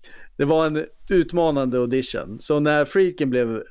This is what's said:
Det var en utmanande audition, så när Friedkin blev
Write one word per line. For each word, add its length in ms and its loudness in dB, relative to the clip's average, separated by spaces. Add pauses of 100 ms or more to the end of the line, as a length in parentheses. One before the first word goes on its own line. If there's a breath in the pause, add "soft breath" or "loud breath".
(380 loud breath)
Det 80 0
var 220 4
en 180 -4 (240)
utmanande 720 2
audition, 600 -2
så 200 0
när 260 2
Friedkin 440 0
blev 420 -2